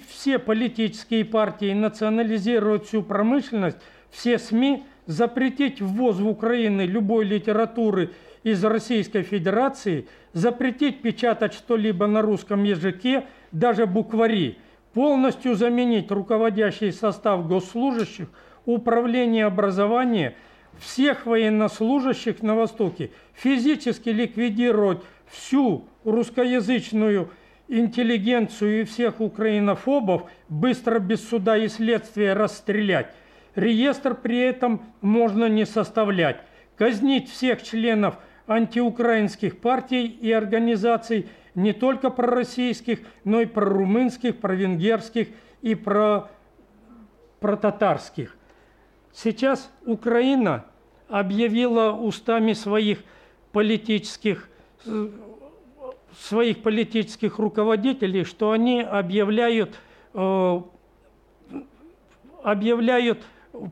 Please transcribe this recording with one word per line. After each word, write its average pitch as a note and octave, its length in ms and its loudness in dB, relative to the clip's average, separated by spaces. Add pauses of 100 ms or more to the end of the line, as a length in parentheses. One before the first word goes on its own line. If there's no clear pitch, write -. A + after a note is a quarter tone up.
все C4+ 300 -2
политические A3 840 -2
партии, G#3+ 480 -2
национализировать G#3+ 1120 0
всю G#3+ 160 -2
промышленность, G#3 760 0 (320)
все A#3+ 280 0
сми, C4 460 0 (220)
запретить A#3+ 760 -2
ввоз G3+ 380 0
в G#3 100 0
Украину G#3+ 580 0
любой G#3+ 380 0
литературы G#3 880 0 (320)
из G#3 200 0
Российской G#3+ 580 0
Федерации, G3+ 840 -2 (260)
запретить A#3+ 680 0
печатать A3 520 0
что-либо G#3 520 0
на G#3+ 160 2
русском G3+ 400 0
языке, G3+ 600 0 (260)
даже A3 360 2
буквари, G#3+ 720 0 (360)
полностью C4 640 2
заменить A#3+ 560 0
руководящий G#3 800 0
состав F#3+ 560 -2
госслужащих, F#3+ 800 -2 (380)
управление A#3 800 2
образования, G3+ 880 0 (420)
всех C4+ 480 0
военнослужащих A3+ 1160 0
на A3 120 0
Востоке, A3 560 -2 (240)
физически C4 760 0
ликвидировать A3 920 0 (260)
всю B3+ 580 0 (200)
русскоязычную A3 1200 0 (400)
интеллигенцию A3+ 1120 0
и A3 40 0
всех A3+ 360 -2
украинофобов, G#3 1080 0 (180)
быстро, A3+ 500 0
без G#3 300 -2
суда A3 300 2
и A3 100 0
следствия G#3+ 640 -2
расстрелять. G3+ 800 0 (440)
Реестр B3 580 0
при A#3+ 240 -2
этом B3 420 0 (220)
можно A3 460 2
не G#3+ 180 2
составлять. G3 720 0 (380)
Казнить A#3+ 520 2
всех - 340 -2
членов A3 540 0 (300)
антиукраинских A3+ 1120 0
партий B3 480 0
и A3+ 260 -2
организаций, A3+ 960 0 (260)
не G3+ 180 2
только C4 380 0
пророссийских, B3 880 -2 (240)
но A3 180 2
и A3 40 2
прорумынских, G#3+ 920 0
провенгерских G3 880 0 (320)
и A3+ 140 0
про-, G#3 560 2 (1120)
протатарских». G3+ 960 -2 (760)
Сейчас B3+ 600 -2 (120)
Украина A#3 800 0 (420)
объявила A3 840 0
устами A3 600 0
своих G#3 480 0 (500)
политических, G#3+ 1000 -2 (380)
э, G#3+ 220 -6 (1080)
своих A3 460 -2
политических A3 800 -2
руководителей, G#3+ 800 0
что G#3+ 300 -2
они A#3+ 280 2
объявляют, G#3+ 920 0 (400)
э, F#3 460 0 (1800)
объявляют A#3 800 2 (460)